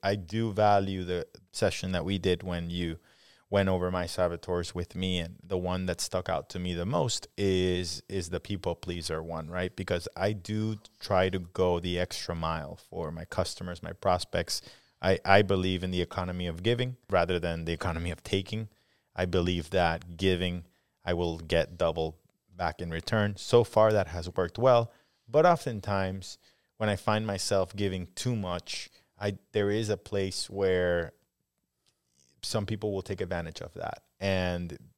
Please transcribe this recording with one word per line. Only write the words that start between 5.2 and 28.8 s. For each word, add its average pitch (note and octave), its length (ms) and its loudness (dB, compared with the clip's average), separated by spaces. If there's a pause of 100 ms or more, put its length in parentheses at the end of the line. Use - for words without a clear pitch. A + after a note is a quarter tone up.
the F#2+ 140 -4
one F2+ 280 -2
that F2+ 160 -2
stuck - 260 -4
out D#2+ 220 -2
to - 100 -8
me F2+ 140 -4
the E2+ 120 -4
most A2+ 420 -2 (100)
is, F2+ 720 0
is F2+ 200 -4
the F2 100 -4
people F#2 360 -4
pleaser E2 460 -6
one, D#2+ 280 -8
right? F2+ 260 -4
Because F2 400 -2
I G2 180 0
do G#2+ 440 -4 (220)
try F#2+ 300 2
to F#2 100 -2
go F2 400 0
the F2 200 -2
extra - 360 -4
mile D#2+ 440 -4 (100)
for E2 220 -6
my E2 140 -10
customers, - 580 -4
my E2+ 100 -8
prospects. - 680 0 (400)
I, F#2+ 220 4
I G2 200 10
believe F#2 400 2
in F#2 80 -2
the F2+ 100 2
economy F2+ 460 -2
of E2+ 160 -6
giving B2 340 0 (120)
rather F2+ 300 4
than E2 260 -2
the E2 80 0
economy E2+ 380 -2
of E2 120 -10
taking. G#2+ 460 -2 (460)
I F#2 100 0
believe F2 460 2
that F2 460 0
giving, F2+ 460 2 (400)
I F2 100 0
will E2+ 260 -2
get E2 380 0
double D#2+ 400 0 (380)
back F2 260 -4
in E2+ 100 -6
return. G2+ 440 0
So - 280 4
far, A2 300 6
that G2 140 4
has E2+ 280 -8
worked F2 240 -2
well. A#2 320 6 (360)
But D3 180 4
oftentimes, G2 920 0 (400)
when A2 120 0
I G2+ 60 2
find G#2+ 320 0
myself G2 480 0
giving F#2+ 400 -2
too B2 220 -2
much, F2+ 520 -6 (300)